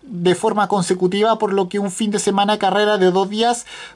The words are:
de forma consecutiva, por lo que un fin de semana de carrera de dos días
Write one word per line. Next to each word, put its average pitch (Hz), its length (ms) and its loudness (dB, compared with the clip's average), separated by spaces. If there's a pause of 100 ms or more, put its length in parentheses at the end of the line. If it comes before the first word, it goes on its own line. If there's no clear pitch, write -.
de 180 340 0
forma 208 320 0
consecutiva, 196 720 0
por 202 140 0
lo 196 160 0
que 202 100 -4
un 202 120 -4
fin 208 200 -4
de 208 80 -2
semana 202 340 2
de 214 60 -2
carrera 208 380 2
de 185 140 4
dos 190 180 0
días 233 360 -2 (300)